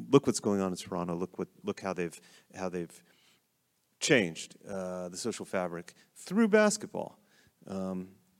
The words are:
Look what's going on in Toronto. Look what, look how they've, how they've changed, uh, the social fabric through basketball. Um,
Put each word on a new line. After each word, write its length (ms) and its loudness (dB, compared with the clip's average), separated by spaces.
Look 160 8
what's 140 0
going 200 2
on 120 0
in 40 -6
Toronto. 380 -4
Look 240 -6
what, 80 -4
look 180 -6
how 120 -4
they've, 280 -6
how 120 -6
they've 340 -8
changed, 560 2
uh, 400 -6
the 80 -10
social 280 -6
fabric 500 -6
through 320 2
basketball. 720 2
Um, 420 -6